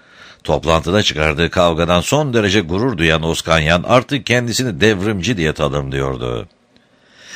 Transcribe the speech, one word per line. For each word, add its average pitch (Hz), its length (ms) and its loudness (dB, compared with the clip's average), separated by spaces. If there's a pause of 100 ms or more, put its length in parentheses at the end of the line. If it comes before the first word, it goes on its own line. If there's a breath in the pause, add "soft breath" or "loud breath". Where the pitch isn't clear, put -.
(440 loud breath)
Toplantıda 80 600 0
çıkardığı 78 460 0
kavgadan 85 520 2
son 143 320 0
derece 104 280 2
gurur 95 360 -2
duyan 80 260 2
Oskanyan 82 640 2
artık 127 380 0
kendisini 120 560 -2
devrimci 101 560 2
diye 78 160 0
tanımlıyordu. 67 960 -4 (880 loud breath)